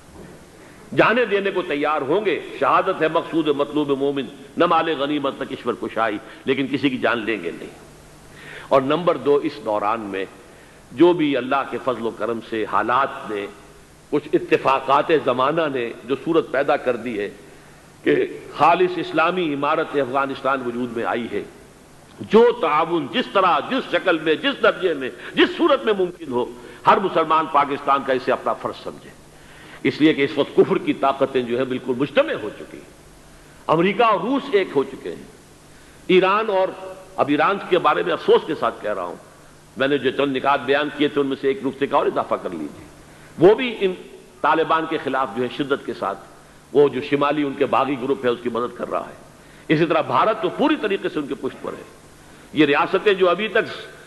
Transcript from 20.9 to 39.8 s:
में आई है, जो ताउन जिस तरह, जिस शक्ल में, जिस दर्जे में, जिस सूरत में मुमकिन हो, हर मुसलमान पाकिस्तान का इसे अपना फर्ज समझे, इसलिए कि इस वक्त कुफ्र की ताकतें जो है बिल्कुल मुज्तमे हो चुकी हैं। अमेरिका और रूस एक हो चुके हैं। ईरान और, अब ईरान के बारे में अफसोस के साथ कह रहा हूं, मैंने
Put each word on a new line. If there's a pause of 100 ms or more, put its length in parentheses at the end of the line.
में
आई
है, (800)
जो (100)
ताउन
जिस
तरह, (120)
जिस
शक्ल
में,
जिस
दर्जे
में, (260)
जिस
सूरत
में
मुमकिन
हो, (380)
हर
मुसलमान
पाकिस्तान
का
इसे
अपना
फर्ज
समझे, (720)
इसलिए
कि
इस
वक्त
कुफ्र
की
ताकतें
जो
है
बिल्कुल
मुज्तमे
हो
चुकी
हैं। (840)
अमेरिका
और
रूस
एक
हो
चुके
हैं। (800)
ईरान
और, (440)
अब
ईरान (120)
के
बारे
में
अफसोस
के
साथ
कह
रहा
हूं, (600)
मैंने